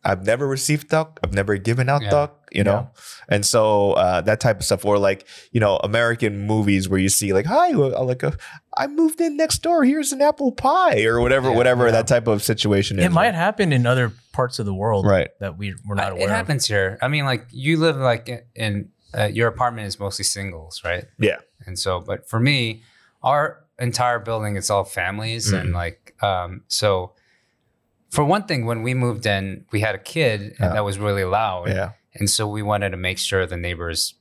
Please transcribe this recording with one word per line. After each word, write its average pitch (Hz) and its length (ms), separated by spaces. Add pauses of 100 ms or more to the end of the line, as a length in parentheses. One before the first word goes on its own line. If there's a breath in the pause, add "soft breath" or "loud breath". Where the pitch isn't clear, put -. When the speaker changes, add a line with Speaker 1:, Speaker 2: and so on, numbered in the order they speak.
Speaker 1:
I've 95 220
never 120 220
received 143 420
tteok. 156 340
I've - 100
never 101 240
given 117 300
out 143 140
Speaker 2:
Yeah. 104 80
Speaker 1:
tteok," 147 220 (200)
you - 120
know? 104 280
Speaker 3:
Yeah. - 440
Speaker 1:
And 104 100
so, 107 480
uh, 90 280
that 107 180
type 110 200
of 85 60
stuff, 101 200
or, 104 120
like, 98 300 (240 loud breath)
you 117 80
know, 101 240
American 110 640
movies 101 420
where 95 100
you 95 100
see, 98 220
like, 98 140
"Hi, 311 280
uh, 135 300
like, 127 200
uh, 147 80 (440 loud breath)
I - 120
moved 311 340
in 311 160
next 320 240
door. 330 220
Here's 285 280
an 269 120
apple 285 280
pie," 269 520
or 117 180
whatever, 131 300
Speaker 2:
Yeah. 113 60
Speaker 1:
whatever 123 280
Speaker 3:
Yeah. 117 60
Speaker 1:
that 113 160
type 117 200
of 104 140
situation 101 560
Speaker 3:
It 87 80
Speaker 1:
is, - 60
Speaker 3:
might 185 160
Speaker 1:
right? 202 80
Speaker 3:
happen 180 360
in 123 140
other 123 260 (220)
parts 123 240
of 113 80
the 98 80
world 101 320
Speaker 1:
Right. 95 240 (100)
Speaker 3:
that 82 200
we, 98 160 (100)
we're 101 100
not 98 100
Speaker 2:
I, 98 40
Speaker 3:
aware 90 140
Speaker 2:
it - 20
Speaker 3:
of. 101 60
Speaker 2:
happens 123 340
here. 98 380
I 123 40
mean, 147 180
like, 127 260
you 151 260
live, 156 200
like, 120 580
in, 101 340 (260)
uh, 107 100
your 107 220
apartment 113 400
is 92 120
mostly 98 260
singles, 85 580
right? 87 220 (140)
Speaker 1:
Yeah. 101 180 (280)
Speaker 2:
And 90 120
so, 92 220
but 98 300
for 113 100
me, 117 440 (380 soft breath)
our 147 440 (140)
entire 123 400
building 107 360
is 95 140
all 101 160
families. 104 680
And, 92 200
Speaker 1:
Mm. 87 40
Speaker 2:
like, 85 380 (100)
um, 90 460
so 92 420 (1000)
for 151 120
one 196 220
thing, 131 200
when 113 160
we 123 120
moved 123 320
in, 98 460
we 104 100
had 107 120
a 95 60
kid 117 420
and 101 180
Speaker 1:
Yeah. 98 100
Speaker 2:
that 104 160
was 98 120
really 101 280
loud. 95 420
Speaker 1:
Yeah. 98 240 (240)
Speaker 2:
And 104 140
so 107 180
we 104 140
wanted 101 300
to 92 60
make 92 220
sure 95 260
the 87 120
neighbors 85 640